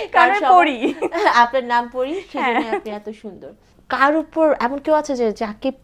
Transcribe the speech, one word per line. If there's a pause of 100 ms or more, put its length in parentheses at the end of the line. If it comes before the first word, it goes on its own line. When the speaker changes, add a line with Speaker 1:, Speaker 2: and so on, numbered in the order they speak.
(120)
Speaker 1:
কারণ
Speaker 2:
সবার
Speaker 1:
পড়ি। (400)
Speaker 2:
আপনার
নাম
পড়ি,
সেজন্য
Speaker 1:
হ্যাঁ।
Speaker 2:
আপনি
এত
সুন্দর। (360)
কার
উপর
এমন
কেউ
আছে
যে,
যাকে (120)